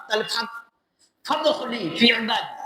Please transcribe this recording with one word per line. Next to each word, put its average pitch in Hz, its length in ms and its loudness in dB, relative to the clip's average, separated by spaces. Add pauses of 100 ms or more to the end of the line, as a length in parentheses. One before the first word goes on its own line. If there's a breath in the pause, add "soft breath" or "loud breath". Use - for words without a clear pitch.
তাহলে 214 180 0
ফাদ-, - 380 -6 (640)
ফাদখুলি 277 540 0 (180)
ফি 233 80 8
ইবাদি, 226 480 2 (120)